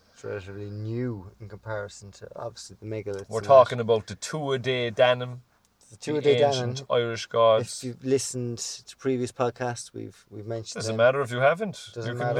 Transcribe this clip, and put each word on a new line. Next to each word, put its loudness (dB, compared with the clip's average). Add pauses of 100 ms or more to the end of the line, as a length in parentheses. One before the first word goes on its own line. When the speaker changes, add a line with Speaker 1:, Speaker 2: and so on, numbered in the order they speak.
(140)
Speaker 1:
It's -20
relatively -10
new -6
in -16
comparison -10
to, -20
obviously, -12
the -14
megaliths -8
Speaker 2:
We're -2
Speaker 1:
and -6
Speaker 2:
talking 8
about 0
the -10
Tuatha -4
Dé -2
Danann, 2 (500)
Speaker 1:
the -20
Tuatha -4
Speaker 2:
the 6
Speaker 1:
Dé 6
Speaker 2:
ancient 0
Speaker 1:
Danann. 4
Speaker 2:
Irish -6
gods. 4
Speaker 1:
If -14
you've -10
listened -2
to -12
previous -2
podcasts, -4
we've, -14
we've -14
mentioned -8
Speaker 2:
Doesn't -4
Speaker 1:
them. 6
Speaker 2:
matter 4
if -4
you -4
haven't. 0
Speaker 1:
Doesn't -6
Speaker 2:
You -8
can -2
Speaker 1:
matter. 0